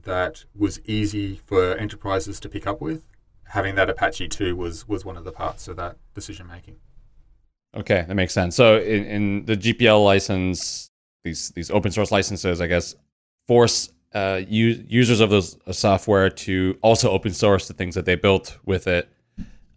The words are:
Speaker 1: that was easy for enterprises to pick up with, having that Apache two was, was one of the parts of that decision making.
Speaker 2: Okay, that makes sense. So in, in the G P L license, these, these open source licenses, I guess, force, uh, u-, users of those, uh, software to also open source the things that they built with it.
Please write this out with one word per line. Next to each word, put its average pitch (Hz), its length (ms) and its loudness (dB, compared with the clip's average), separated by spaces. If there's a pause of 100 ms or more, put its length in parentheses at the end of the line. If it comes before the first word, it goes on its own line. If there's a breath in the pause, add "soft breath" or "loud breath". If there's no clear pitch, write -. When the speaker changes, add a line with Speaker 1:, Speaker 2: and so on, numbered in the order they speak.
Speaker 1:
that 90 500 -6
was 104 320 -2
easy 104 580 -4
for 92 320 0
enterprises 101 640 -6
to - 80 -12
pick - 180 -10
up 101 140 -6
with, 156 220 -8 (460)
having 98 260 -6
that 95 160 0
Apache 92 380 -4
two 90 280 -4
was, 85 320 -8
was 98 160 -6
one 90 140 -14
of 85 60 -16
the 90 80 -14
parts - 360 -10
of 90 80 -12
that 87 220 -10 (160)
decision 90 320 -16
making. 87 300 -20 (1000)
Speaker 2:
Okay, 98 320 -2
that 95 60 -6
makes 92 180 -2
sense. 90 240 0
So 113 220 8
in, 104 260 -2
in 104 400 -4
the 110 120 0
G 110 180 0
P 120 120 2
L 107 160 8
license, 95 840 0 (360)
these, 82 260 -8
these 85 200 -10
open 101 220 0
source 101 180 -2
licenses, 95 500 0
I 87 60 -2
guess, 85 300 -2 (500)
force, 120 460 4 (200)
uh, 95 340 -2
u-, 113 420 2
users 117 320 4
of 110 100 4
those, 98 260 2 (100)
uh, 92 60 -8
software 98 560 4
to 92 540 -2
also 113 280 4
open 95 220 -2
source 98 360 2
the - 60 -18
things 90 200 -6
that 90 100 -4
they 90 120 2
built 98 480 0
with 92 220 -2
it. 87 220 0 (680 loud breath)